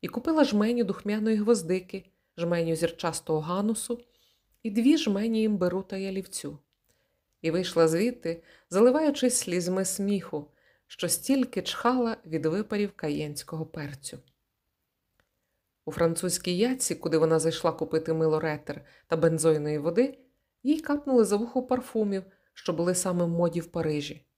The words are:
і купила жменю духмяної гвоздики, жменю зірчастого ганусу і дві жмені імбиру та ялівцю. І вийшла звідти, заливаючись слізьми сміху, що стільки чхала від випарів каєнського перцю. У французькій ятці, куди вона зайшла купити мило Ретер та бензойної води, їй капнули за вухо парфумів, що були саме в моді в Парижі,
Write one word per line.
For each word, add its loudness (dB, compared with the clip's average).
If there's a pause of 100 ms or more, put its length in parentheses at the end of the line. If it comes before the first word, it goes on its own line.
і -8
купила 2
жменю 2
духмяної -2
гвоздики, 0 (260)
жменю 0
зірчастого -2
ганусу -2 (600)
і -6
дві 4
жмені 0
імбиру 0
та -10
ялівцю. -8 (840)
І -2
вийшла 4
звідти, -2 (280)
заливаючись 4
слізьми -2
сміху, -4 (360)
що -6
стільки 0
чхала 0 (100)
від -2
випарів -2
каєнського -6
перцю. -12 (1700)
У -8
французькій 0
ятці, 0
куди 0
вона 4
зайшла 0
купити -2
мило 2
Ретер -6 (220)
та -2
бензойної 2
води, 0 (440)
їй 0
капнули 2
за 0
вухо -2
парфумів, -2 (320)
що -6
були 0
саме 0
в 0
моді 0
в -8
Парижі, -4 (120)